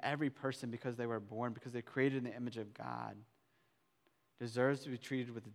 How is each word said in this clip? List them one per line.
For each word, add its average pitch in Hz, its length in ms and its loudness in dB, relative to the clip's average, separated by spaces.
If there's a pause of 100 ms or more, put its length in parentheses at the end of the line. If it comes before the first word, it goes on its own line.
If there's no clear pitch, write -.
every 147 280 2
person, 131 400 -2
because 120 260 -2
they 120 120 0
were 113 120 2
born, 110 340 -2
because 120 180 -8
they're 120 100 -2
created 135 380 4
in 123 60 0
the 110 100 -4
image 120 220 -4
of 104 160 -4
God, 120 420 -4 (1200)
deserves 123 420 4
to 147 80 -8
be 123 80 -2
treated 123 360 -2
with 113 120 -8
the 107 100 -12